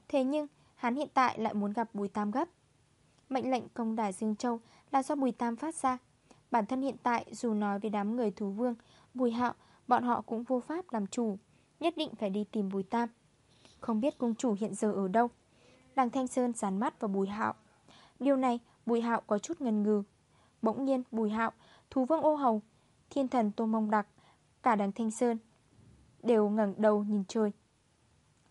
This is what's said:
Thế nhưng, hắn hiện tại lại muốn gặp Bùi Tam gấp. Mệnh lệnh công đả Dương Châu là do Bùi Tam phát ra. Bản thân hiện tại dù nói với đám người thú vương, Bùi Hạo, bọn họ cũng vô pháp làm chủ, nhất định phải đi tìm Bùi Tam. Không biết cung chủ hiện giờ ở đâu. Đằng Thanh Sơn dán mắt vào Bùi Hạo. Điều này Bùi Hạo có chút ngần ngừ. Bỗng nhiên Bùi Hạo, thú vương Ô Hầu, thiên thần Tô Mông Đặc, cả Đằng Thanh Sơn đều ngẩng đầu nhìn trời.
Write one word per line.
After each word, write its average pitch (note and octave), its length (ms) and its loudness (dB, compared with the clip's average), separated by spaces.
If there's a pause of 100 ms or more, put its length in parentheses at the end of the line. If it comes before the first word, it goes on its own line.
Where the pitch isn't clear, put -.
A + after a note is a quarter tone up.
Thế C4+ 160 2
nhưng, D4 240 -2 (280)
hắn A#3+ 200 -2
hiện D4 180 -4
tại B3+ 260 2
lại A3 140 -2
muốn G#3 200 -2
gặp A3+ 220 -4
Bùi G3+ 120 -4
Tam G#3 240 -4
gấp. D4 180 -2 (800)
Mệnh C4 220 -2
lệnh B3 180 -2
công A3 260 -4
đả G#3+ 160 -2
Dương G#3+ 240 -2
Châu A#3 240 -2 (320)
là C4+ 120 2
do D4+ 120 -4
Bùi C4+ 160 0
Tam A#3 240 -4
phát D#4 200 -6
ra. B3+ 220 -2 (540)
Bản A3 140 2
thân C4 160 -2
hiện C4 220 -2
tại A#3+ 280 0
dù A3+ 220 -2
nói G3+ 260 0
với G#3 100 -4
đám G#3 260 -2
người A3+ 160 0
thú G3+ 200 -4
vương, A#3 240 -2 (380)
Bùi B3 180 0
Hạo, A#3+ 220 -2 (340)
bọn A#3+ 160 4
họ A#3+ 180 0
cũng A#3 220 -6
vô B3 160 0
pháp D#4+ 340 -6
làm G3+ 140 -2
chủ, A3 300 -2 (420)
nhất E4+ 180 0
định D4 180 -6
phải G#3 140 -4
đi G#3 140 -2
tìm G3+ 260 -4
Bùi G3 140 -2
Tam. A#3 260 -2 (680)
Không A3 220 -2
biết D4 160 0
cung A#3 180 0
chủ A3+ 240 0
hiện G#3 160 -4
giờ G#3+ 160 0
ở G3 160 0
đâu. A3+ 200 4 (680)
Đằng B3+ 140 2
Thanh C4 180 -2
Sơn B3 260 0
dán G3 260 -2
mắt C4 200 -2
vào F#3 100 -2
Bùi G3 180 0
Hạo. G#3+ 260 -4 (640)
Điều C#4 160 4
này B3+ 240 2 (260)
Bùi A#3 160 2
Hạo A#3 260 0
có G#3 120 2
chút D#4 220 -8
ngần G#3+ 220 2
ngừ. G#3 200 2 (580)
Bỗng A3+ 240 0
nhiên C4 260 2
Bùi A3 180 0
Hạo, A3+ 220 -2 (380)
thú C4 160 0
vương D#4 160 2
Ô D4+ 140 4
Hầu, A#3+ 260 2 (480)
thiên C#4 180 0
thần A3+ 240 2
Tô A3+ 140 -2
Mông A3 260 0
Đặc, G#3 160 0 (560)
cả A#3 120 4
Đằng G3+ 160 0
Thanh A3 200 -2
Sơn A#3 260 0 (840)
đều G#3+ 260 4
ngẩng G#3 280 2
đầu G#3 260 4
nhìn G#3 240 0
trời. G#3+ 240 0 (1000)